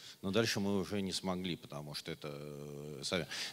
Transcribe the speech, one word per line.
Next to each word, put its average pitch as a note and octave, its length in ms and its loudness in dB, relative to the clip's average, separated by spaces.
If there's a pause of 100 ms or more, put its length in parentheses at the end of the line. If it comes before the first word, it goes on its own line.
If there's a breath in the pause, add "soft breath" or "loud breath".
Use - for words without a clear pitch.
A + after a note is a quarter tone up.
(200 soft breath)
но F#2+ 100 0
дальше A2 300 6
мы G2+ 180 4
уже F#2+ 220 2
не F#2+ 120 0
смогли, F#2 440 0
потому D2 380 -8
что - 180 -6
это, D2+ 180 -6
э, D2 720 -8
сами. E2 240 2 (260 loud breath)